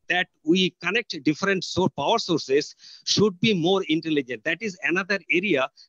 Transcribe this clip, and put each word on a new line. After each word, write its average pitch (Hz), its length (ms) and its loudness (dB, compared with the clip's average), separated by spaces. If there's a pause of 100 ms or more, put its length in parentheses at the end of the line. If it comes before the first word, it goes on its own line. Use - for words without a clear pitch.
that 180 200 -2 (140)
we 180 400 2
connect 180 400 -4
different 190 420 0
so-, 180 240 0
power 165 300 0
sources 143 560 -2 (300)
should 190 360 2
be 220 140 4
more 185 340 2
intelligent. 151 560 -2
That 170 180 -4
is 202 200 -8
another 185 360 -2 (120)
area, 160 400 0 (180)